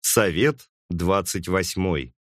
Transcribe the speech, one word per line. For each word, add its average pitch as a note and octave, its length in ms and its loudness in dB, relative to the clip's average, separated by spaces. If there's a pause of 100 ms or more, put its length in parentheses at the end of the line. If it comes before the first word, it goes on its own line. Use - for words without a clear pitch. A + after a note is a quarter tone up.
Совет G#2+ 680 0 (200)
двадцать F2+ 580 0
восьмой. F2+ 760 -2